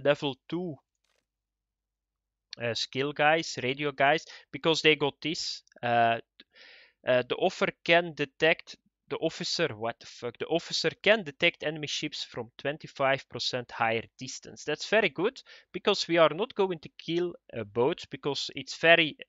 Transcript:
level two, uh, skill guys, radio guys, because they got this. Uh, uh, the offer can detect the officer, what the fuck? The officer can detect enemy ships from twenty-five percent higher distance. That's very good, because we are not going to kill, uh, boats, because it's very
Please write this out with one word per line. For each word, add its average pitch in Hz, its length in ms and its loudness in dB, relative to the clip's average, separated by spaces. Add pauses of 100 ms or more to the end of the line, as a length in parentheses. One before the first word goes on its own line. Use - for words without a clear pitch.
level 143 320 2 (120)
two, 170 280 -6 (1900)
uh, 117 140 -4
skill 139 380 -4
guys, 156 500 2
radio 139 280 -4
guys, 139 360 2 (240)
because 151 320 0
they 156 120 8
got 143 280 -2
this. - 400 -8 (180)
Uh, 117 380 2 (880)
uh, 123 200 4
the - 80 -4
offer 185 340 0 (140)
can 170 300 4
detect 151 600 0 (340)
the - 80 -4
officer, 160 520 -2
what 113 300 -8
the - 60 -20
fuck? - 320 -12
The - 80 -8
officer - 460 -2 (100)
can 208 220 4
detect 165 400 -2
enemy 151 240 -6
ships - 360 -6
from 117 360 -12
twenty-five 139 680 -2
percent - 440 -6
higher 113 320 0 (160)
distance. - 460 -14
That's 147 220 -4
very 202 220 4
good, 190 320 -2 (300)
because - 360 0
we 170 120 4
are 156 100 8
not 185 240 -4
going 190 240 0
to 160 120 -20 (100)
kill, 170 340 -4 (240)
uh, 113 60 -4
boats, 117 420 0
because - 500 -6
it's - 220 -12
very 165 400 4 (120)